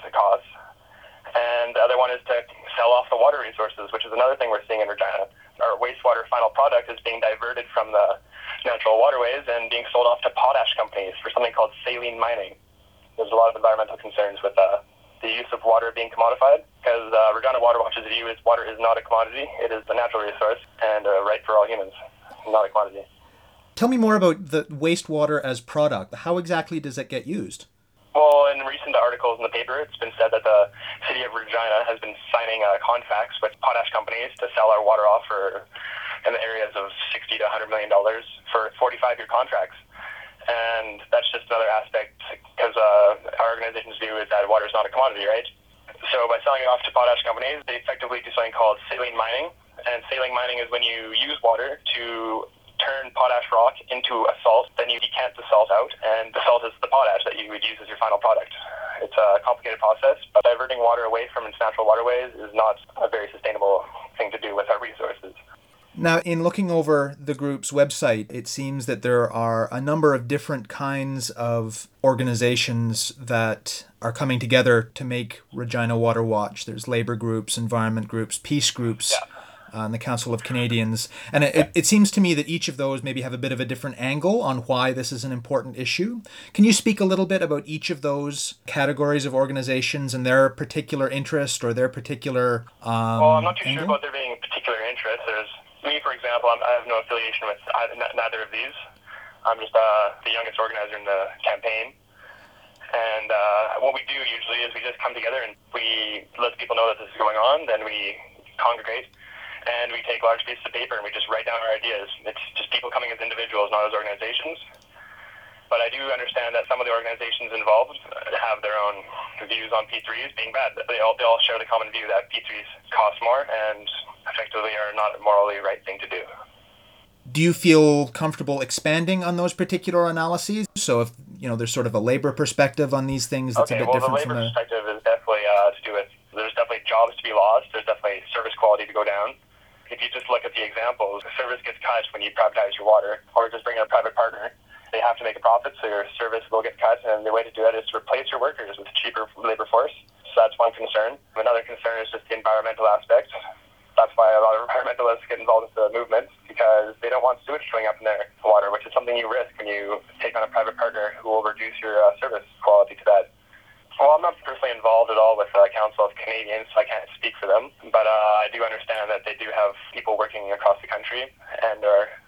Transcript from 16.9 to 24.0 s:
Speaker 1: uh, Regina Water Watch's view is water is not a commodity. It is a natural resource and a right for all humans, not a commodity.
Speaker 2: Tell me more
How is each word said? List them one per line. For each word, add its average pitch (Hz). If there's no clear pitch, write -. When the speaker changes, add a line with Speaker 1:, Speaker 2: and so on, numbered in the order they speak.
Speaker 1:
uh, 110
Regina 127
Water 117
Watch's 113
view 113
is 113
water 117
is 110
not 113
a -
commodity. 113
It 117
is 110
a 107
natural 113
resource 107
and 107
a 98
right 107
for 110
all 104
humans, 98
not 107
a -
commodity. 98
Speaker 2:
Tell 233
me 254
more 220